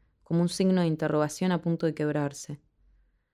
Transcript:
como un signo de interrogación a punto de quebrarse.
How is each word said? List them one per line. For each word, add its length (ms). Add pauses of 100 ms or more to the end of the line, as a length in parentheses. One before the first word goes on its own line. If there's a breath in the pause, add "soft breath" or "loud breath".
(220)
como 200
un 60
signo 340
de 40
interrogación 640
a 120
punto 240
de 80
quebrarse. 640 (720)